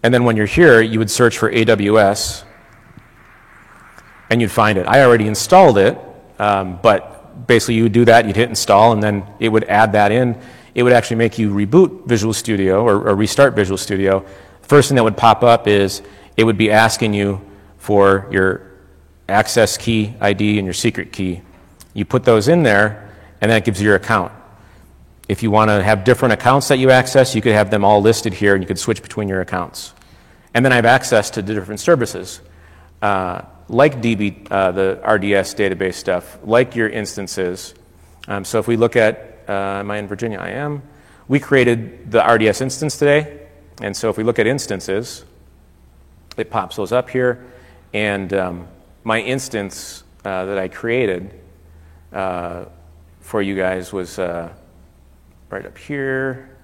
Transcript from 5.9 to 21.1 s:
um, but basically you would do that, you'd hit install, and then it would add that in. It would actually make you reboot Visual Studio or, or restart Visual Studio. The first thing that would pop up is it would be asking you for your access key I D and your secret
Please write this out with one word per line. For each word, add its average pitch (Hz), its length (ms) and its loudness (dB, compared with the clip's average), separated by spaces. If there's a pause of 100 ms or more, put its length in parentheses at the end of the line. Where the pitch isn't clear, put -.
um, 98 420 -2
but - 640 -2
basically 117 300 2
you 113 80 2
would 110 80 0
do 117 140 4
that, 113 200 6
you'd 98 80 -4
hit 117 140 0
install, 110 440 2
and 107 80 0
then 104 240 -2 (140)
it 113 120 -2
would 107 140 0
add 104 280 2
that 104 180 2
in. 120 260 0 (380)
It 120 80 0
would 123 100 4
actually 117 260 2
make 113 200 0
you 104 160 -2
reboot 110 520 2
Visual 113 260 0
Studio 98 500 0
or, 107 260 2
or 101 60 2
restart 113 400 2
Visual 98 240 -2
Studio. 98 460 -2 (380)
The - 60 -20
first 143 200 6
thing 139 80 0
that 117 80 4
would 107 120 0
pop 113 280 2
up 117 240 4
is 98 340 0 (340)
it 113 60 2
would 110 160 2
be 107 140 2
asking 110 420 2
you 101 260 -4 (380)
for 98 540 2
your 95 400 -2 (560)
access - 480 0
key 110 440 -4
I 101 120 0
D 104 260 -2
and 98 80 -4
your 87 80 -6
secret - 380 -6